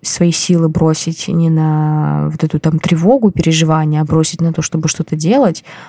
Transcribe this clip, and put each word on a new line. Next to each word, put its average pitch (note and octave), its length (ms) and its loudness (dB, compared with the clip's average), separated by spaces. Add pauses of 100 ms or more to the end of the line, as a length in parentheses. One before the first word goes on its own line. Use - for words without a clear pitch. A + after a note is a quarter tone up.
свои - 280 0
силы E3 380 0
бросить D#3+ 580 -2
не E3 220 0
на D3+ 800 0
вот D#3 120 -6
эту D#3 160 -2
там D#3+ 180 0
тревогу, G3 540 2
переживания, D#3 680 2
а D#3 60 0
бросить D#3+ 360 0
на E3 120 0
то, D#3+ 80 -4
чтобы D#3+ 280 -2
что-то - 260 -4
делать, F3 480 0 (260)